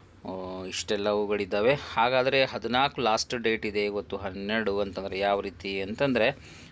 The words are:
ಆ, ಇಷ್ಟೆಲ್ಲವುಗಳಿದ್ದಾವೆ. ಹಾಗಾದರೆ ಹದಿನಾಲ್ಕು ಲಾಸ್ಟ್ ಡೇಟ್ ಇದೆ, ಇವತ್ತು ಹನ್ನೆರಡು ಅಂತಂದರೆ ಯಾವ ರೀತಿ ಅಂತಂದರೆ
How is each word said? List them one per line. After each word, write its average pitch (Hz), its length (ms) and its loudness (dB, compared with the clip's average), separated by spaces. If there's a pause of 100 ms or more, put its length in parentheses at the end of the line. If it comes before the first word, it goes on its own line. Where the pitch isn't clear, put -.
(260)
ಆ, 92 400 -8
ಇಷ್ಟೆಲ್ಲವುಗಳಿದ್ದಾವೆ. 104 1080 0
ಹಾಗಾದರೆ 131 720 2
ಹದಿನಾಲ್ಕು 123 560 0
ಲಾಸ್ಟ್ 113 340 2
ಡೇಟ್ 110 300 0
ಇದೆ, 104 200 0
ಇವತ್ತು 101 320 -4
ಹನ್ನೆರಡು 101 600 -2
ಅಂತಂದರೆ 95 400 -4
ಯಾವ 101 220 4
ರೀತಿ 98 400 -6
ಅಂತಂದರೆ 120 560 0 (340)